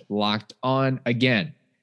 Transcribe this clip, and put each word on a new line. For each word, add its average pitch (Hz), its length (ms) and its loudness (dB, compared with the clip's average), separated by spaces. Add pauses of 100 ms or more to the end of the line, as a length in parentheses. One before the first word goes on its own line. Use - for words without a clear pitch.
locked 104 540 -2
on. 131 460 0
Again, 117 480 0 (280)